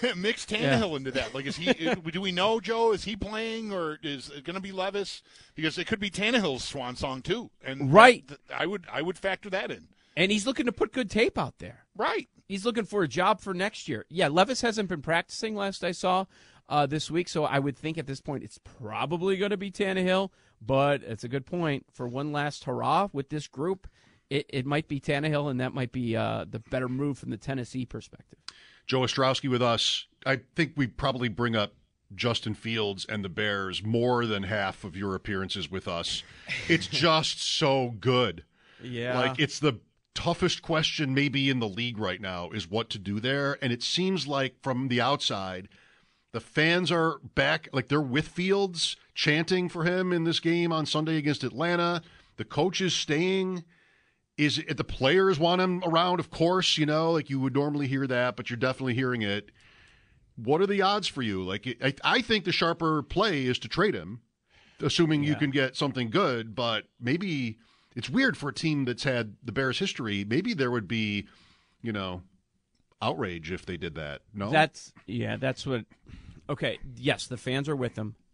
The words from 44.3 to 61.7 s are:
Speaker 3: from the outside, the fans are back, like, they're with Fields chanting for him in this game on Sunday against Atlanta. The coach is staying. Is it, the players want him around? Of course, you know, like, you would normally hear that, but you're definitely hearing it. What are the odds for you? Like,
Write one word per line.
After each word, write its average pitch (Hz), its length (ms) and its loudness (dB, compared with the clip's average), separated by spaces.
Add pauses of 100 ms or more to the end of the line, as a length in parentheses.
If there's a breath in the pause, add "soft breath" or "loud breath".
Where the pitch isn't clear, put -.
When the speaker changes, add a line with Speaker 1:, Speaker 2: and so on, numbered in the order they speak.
Speaker 3:
from 135 240 -2
the 120 120 2
outside, 101 720 0 (640 soft breath)
the 117 80 -4
fans 165 500 2
are 160 280 2 (160)
back, 147 360 2
like, 131 160 0
they're 147 140 4
with 143 260 0
Fields 185 720 0 (160 soft breath)
chanting 170 560 2
for 170 160 -4
him 180 260 2
in 175 140 2
this 165 140 2
game 170 340 2
on 156 120 0
Sunday 156 320 0
against 147 260 0
Atlanta. 170 580 0 (340 loud breath)
The 110 100 -6
coach 175 360 0
is 180 120 0
staying. 185 720 0 (720 soft breath)
Is 147 220 2
it, 156 180 -4
the - 60 0
players 175 560 4
want 175 220 4
him 180 220 2
around? 175 360 2
Of 139 100 -4
course, 170 480 2
you 151 80 2
know, 156 260 2
like, 160 180 0
you 135 100 0
would 131 160 0
normally 143 320 0
hear 135 180 0
that, 123 300 0
but 117 140 -8
you're 123 80 -4
definitely 131 360 0
hearing 123 300 0
it. 104 260 -2 (880 soft breath)
What 127 260 2
are 196 60 2
the 196 160 2
odds 196 240 2
for 135 160 -4
you? 98 200 -2
Like, 95 240 -6 (160)